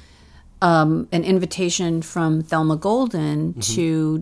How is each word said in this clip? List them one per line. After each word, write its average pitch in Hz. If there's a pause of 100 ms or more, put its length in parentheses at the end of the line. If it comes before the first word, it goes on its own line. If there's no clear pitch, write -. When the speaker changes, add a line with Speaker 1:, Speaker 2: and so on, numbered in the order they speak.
(600)
Speaker 1:
um, 160
an 170
invitation 175
from 160
Thelma 156
Golden 165
Speaker 2:
Mm-hmm. 120 (160)
Speaker 1:
to 160